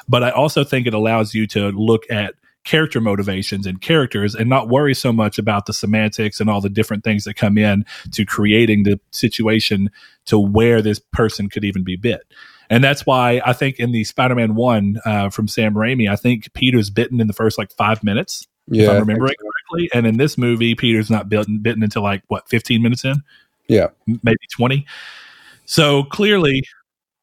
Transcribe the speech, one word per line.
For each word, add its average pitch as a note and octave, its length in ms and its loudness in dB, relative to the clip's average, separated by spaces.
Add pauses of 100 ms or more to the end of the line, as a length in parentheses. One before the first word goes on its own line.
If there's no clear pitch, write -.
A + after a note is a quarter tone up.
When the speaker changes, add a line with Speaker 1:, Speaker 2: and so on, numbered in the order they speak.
Speaker 1:
but B2 140 2
I B2 80 0
also C#3 340 0
think B2+ 220 -2
it A2 80 -2
allows A2 400 0
you A2 140 0
to G2+ 240 -2
look A2 380 0
at G#2 240 -4 (300)
character D#3 340 0
motivations G2+ 680 -2
and F#2 160 -8
characters A#2 520 0
and A2+ 140 -2
not B2+ 220 0
worry C#3 240 2
so B2+ 180 -2
much G#2+ 260 0
about G#2 280 -2
the G2 80 -8
semantics G#2+ 640 -2
and G#2+ 80 2
all G2+ 140 0
the G2+ 80 -2
different G#2 340 -2
things G#2 200 0
that G#2+ 100 -12
come G#2 240 2
in G#2 260 2 (280)
to G#2+ 120 -2
creating G#2+ 600 2
the G2+ 140 2 (120)
situation A2 800 0 (340)
to G#2+ 140 2
where A2 420 4
this G#2+ 180 0
person G#2 520 -4
could G#2 140 -6
even G2 200 -2
be F2+ 120 -6
bit. G#2+ 260 -4 (480)
And A#2 120 4
that's C#3 220 2
why B2 400 2
I B2 80 2
think C3+ 260 -2
in A#2+ 140 -2
the A#2 120 0
Spider-Man B2 500 0
one, A2 500 2
uh, G#2 240 0
from G#2+ 180 -4
Sam G#2+ 280 0
Raimi, A2 360 0
I G2+ 60 0
think B2 380 -2
Peter's B2 340 2
bitten A#2 320 -2
in A2+ 60 2
the G#2 80 -2
first, A2 240 -2
like, G#2 120 -8
five - 320 -2
minutes, - 440 -4 (220)
if - 100 -4
Speaker 2:
Yeah, G#2+ 100 6
I - 20 6
Speaker 1:
I'm G2+ 60 4
Speaker 2:
think G#2 120 2
Speaker 1:
remembering B2+ 300 0
Speaker 2:
so. - 60 -18
Speaker 1:
correctly. - 500 -6
And A#2 140 2
in A2 80 0
this C#3+ 200 0
movie, A#2 380 0
Peter's A2 340 0
not G2+ 200 -2
bitten, G#2+ 320 0
bitten A2 240 0
until, G#2 180 -2
like, G2 240 -2
what, - 220 -6
fifteen A#2 340 0
minutes A#2 220 0
in? C3+ 180 -2 (460)
Speaker 2:
Yeah. G2+ 220 4 (180)
Speaker 1:
M-, A#2 160 -2
maybe A2 140 2 (140)
twenty. C3+ 320 0 (800)
So C#3+ 380 2
clearly, D#3+ 580 0 (600)